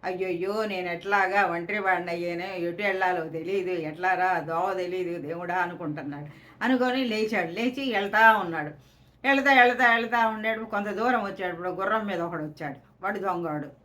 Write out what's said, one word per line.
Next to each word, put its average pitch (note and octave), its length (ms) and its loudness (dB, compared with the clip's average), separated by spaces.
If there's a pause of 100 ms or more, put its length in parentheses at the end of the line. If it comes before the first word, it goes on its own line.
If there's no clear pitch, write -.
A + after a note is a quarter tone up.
"అయ్యయ్యో, F#3 600 -2
నేను F3+ 240 -4
ఎట్లాగా F#3+ 560 2
ఒంటరి F3 340 -4
వాడిని F3+ 320 0
అయ్యాను, F3 320 -4
ఎటు F3+ 380 -4
వెళ్ళాలో F#3 480 0
తెలియదు, E3+ 400 -4
ఎట్లా E3+ 440 -2
రా F3+ 260 2
దోవ E3 340 -2
తెలియదు F3 540 -4
దేవుడా" F3 280 -4
అనుకుంటున్నాడు. D#3 720 -4 (380)
అనుకొని B3+ 420 2
లేచాడు. G#3+ 460 0
లేచి B3 420 -2
వెళ్తా G#3+ 440 6
ఉన్నాడు. E3 320 -4 (580)
వెళ్తా C#4 260 6
వెళ్తా B3 400 6
వెళ్తా A#3 340 2
ఉండేటప్పుడు A3 420 -2
కొంత G3+ 180 -2
దూరం A3 360 0
వచ్చేటప్పుడు F3+ 460 -6
గుర్రం G3+ 360 0
మీద F#3 160 -2
ఒకడు E3+ 220 -4
వచ్చాడు. D3+ 320 -8 (280)
వాడు G3+ 160 -2
దొంగవాడు. E3+ 480 -2 (180)